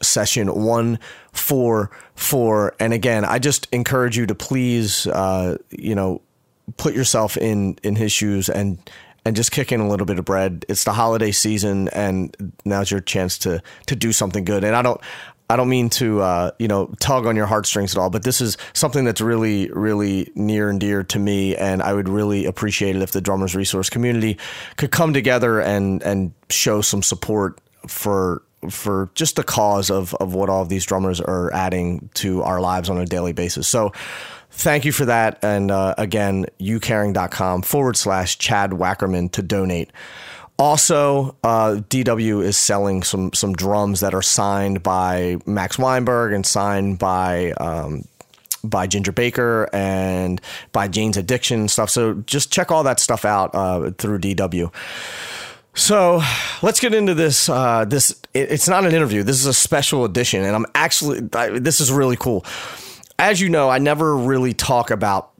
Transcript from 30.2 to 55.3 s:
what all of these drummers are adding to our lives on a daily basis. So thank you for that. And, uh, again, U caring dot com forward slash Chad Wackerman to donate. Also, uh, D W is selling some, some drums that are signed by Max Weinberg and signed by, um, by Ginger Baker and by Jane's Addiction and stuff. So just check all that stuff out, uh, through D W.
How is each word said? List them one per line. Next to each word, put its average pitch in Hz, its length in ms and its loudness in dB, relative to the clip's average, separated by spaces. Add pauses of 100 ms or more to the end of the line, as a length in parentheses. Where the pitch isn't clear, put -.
what 95 160 0
all 95 140 2
of 87 40 -4
these 92 180 -2
drummers 92 360 0
are 90 320 -2
adding 90 640 -2
to 92 280 -2
our 92 160 0
lives 90 300 -2
on 90 80 -2
a 90 80 -2
daily 87 260 -2
basis. 85 380 -4
So 107 240 0 (580)
thank 147 320 2
you 147 80 2
for 143 140 0
that. 117 360 2
And, 101 300 2
uh, 95 260 0
again, 98 500 0 (100)
U 104 240 -4
caring 104 320 0
dot 90 180 -2
com 92 300 0
forward 127 340 0
slash 92 420 0
Chad 101 340 0
Wackerman 90 600 0
to - 100 -4
donate. 92 520 -2 (680)
Also, 143 840 4
uh, 110 440 2
D 131 160 2
W 110 380 2
is 98 160 0
selling 101 460 2
some, 92 300 -2
some 98 200 0
drums 101 460 0
that 95 160 0
are 95 80 0
signed 98 580 0
by 90 640 0
Max 98 320 -2
Weinberg 123 560 2
and 98 100 0
signed 98 540 0
by, 90 600 0
um, 76 460 -6 (580)
by 101 240 0
Ginger 98 240 -2
Baker 120 600 0
and 92 720 -2 (300)
by 101 160 0
Jane's 104 280 0
Addiction 113 440 0
and 104 100 0
stuff. 107 220 0
So 113 240 0 (100)
just - 260 -2
check 180 200 0
all 160 140 4
that 127 140 2
stuff - 240 0
out, 101 300 2
uh, 92 460 0
through 104 180 -2
D 98 160 -2
W. 87 380 -2 (1040)